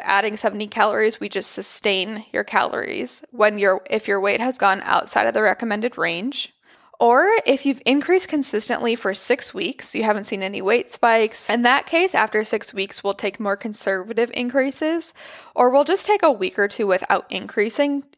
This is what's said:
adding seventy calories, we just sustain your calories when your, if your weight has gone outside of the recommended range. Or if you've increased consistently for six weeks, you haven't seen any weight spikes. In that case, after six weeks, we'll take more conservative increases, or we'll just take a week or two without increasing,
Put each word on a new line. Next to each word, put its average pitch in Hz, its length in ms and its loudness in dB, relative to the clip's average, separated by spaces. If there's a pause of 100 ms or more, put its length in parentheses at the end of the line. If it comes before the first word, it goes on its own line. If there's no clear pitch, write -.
adding 208 340 0
seventy 208 300 -4
calories, 214 520 0
we 208 80 -6
just - 240 -4
sustain 208 800 -2
your 208 140 -2
calories - 880 -4
when 214 280 2
your, 196 300 2
if 214 180 -2
your 202 140 0
weight 202 180 2
has 254 180 -4
gone 196 260 2
outside - 440 0
of 233 60 0
the 220 80 0
recommended 214 560 -2
range. 170 560 -6 (440)
Or 254 320 6 (160)
if 269 200 2
you've 277 200 0
increased 294 440 2
consistently 233 640 0
for 202 180 -2
six - 400 -2
weeks, - 400 -4
you 220 100 -2
haven't 214 200 0
seen 202 180 -6
any 190 200 -6
weight 214 280 0
spikes. 226 600 2
In 240 140 2
that 254 240 4
case, 349 280 2
after 214 300 0
six - 280 -4
weeks, 196 300 -6
we'll 202 100 0
take 196 240 -6
more 202 200 -2
conservative 208 760 -2
increases, 269 800 -2 (420)
or 247 140 6
we'll 277 140 6
just 330 220 0
take 403 180 2
a 320 80 6
week 190 260 -2
or 202 120 2
two 208 180 -4
without 190 420 0
increasing, 247 760 -2 (120)